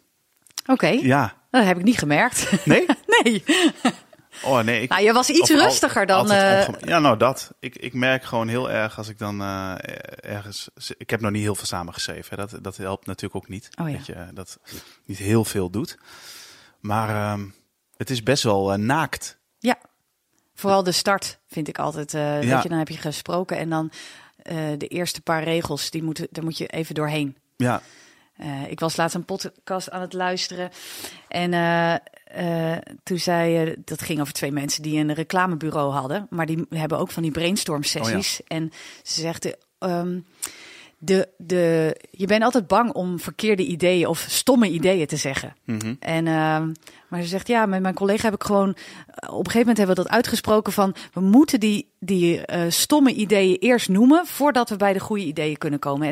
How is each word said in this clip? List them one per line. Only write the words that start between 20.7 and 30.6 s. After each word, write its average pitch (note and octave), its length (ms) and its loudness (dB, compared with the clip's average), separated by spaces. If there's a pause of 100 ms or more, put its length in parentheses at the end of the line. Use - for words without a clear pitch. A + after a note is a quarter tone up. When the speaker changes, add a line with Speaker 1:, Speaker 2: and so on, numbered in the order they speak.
Speaker 1:
de F3+ 100 0
start - 460 -2 (100)
vind - 200 -8
ik - 100 -12
altijd, D3+ 360 -6
eh, D3 280 -2
Speaker 2:
Ja. B2+ 120 2
Speaker 1:
weet B2+ 80 4
je, F3 60 -2
dan E3 100 -2
heb D#3 100 -2
je D#3 80 -10
gesproken E3+ 640 -6
en E3 120 -4
dan, D#3+ 200 -2 (520)
eh, E3 140 -10 (220)
de D3+ 80 -8
eerste F3 340 -6
paar D#3+ 220 -2
regels, E3 480 -4
die D#3+ 120 -6
moeten, D#3+ 280 -6
daar D#3+ 140 -10
moet D#3+ 140 -6
je D#3+ 80 -6
even D#3+ 280 -8
doorheen. D3+ 420 -4 (200)
Speaker 2:
Ja. B2 260 0 (540)
Speaker 1:
Eh, C#3+ 340 -10
ik - 100 -10
was E3 160 -4
laatst E3 200 0
een E3+ 80 -8
podcast - 680 -10
aan F#3 100 -10
het F#3 120 -10
luisteren F3+ 580 -6 (580)